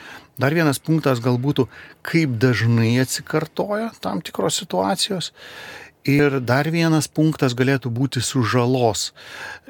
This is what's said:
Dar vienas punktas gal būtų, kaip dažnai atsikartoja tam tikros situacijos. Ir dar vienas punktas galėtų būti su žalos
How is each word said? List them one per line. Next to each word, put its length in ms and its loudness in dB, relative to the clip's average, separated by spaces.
Dar 160 2
vienas 240 2
punktas 400 0
gal 160 2
būtų, 320 0
kaip 400 0
dažnai 600 4
atsikartoja 1000 -4
tam 240 -6
tikros 380 -4
situacijos. 720 -4
Ir 320 2
dar 320 0
vienas 400 2
punktas 440 2
galėtų 360 0
būti 320 -2
su 200 0
žalos 680 2